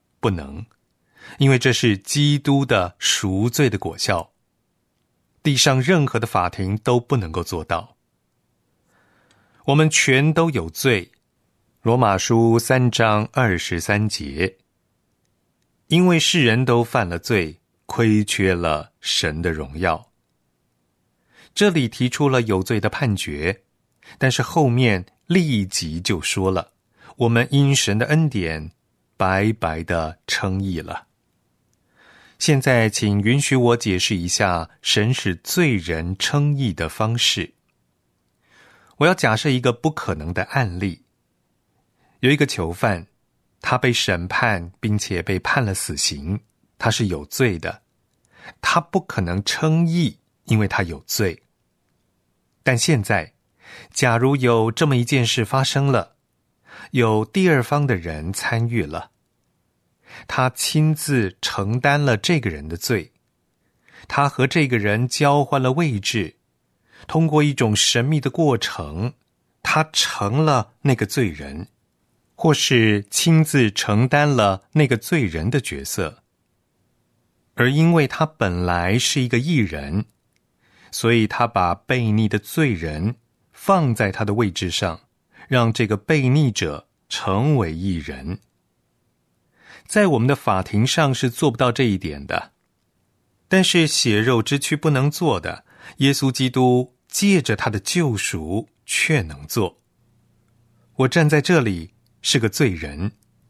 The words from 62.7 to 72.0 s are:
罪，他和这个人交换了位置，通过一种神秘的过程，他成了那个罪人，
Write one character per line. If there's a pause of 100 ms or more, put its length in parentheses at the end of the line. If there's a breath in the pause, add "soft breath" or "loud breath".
罪， (960 loud breath)
他
和
这
个
人
交
换
了
位
置， (680 soft breath)
通
过
一
种
神
秘
的
过
程， (480)
他
成
了
那
个
罪
人， (680)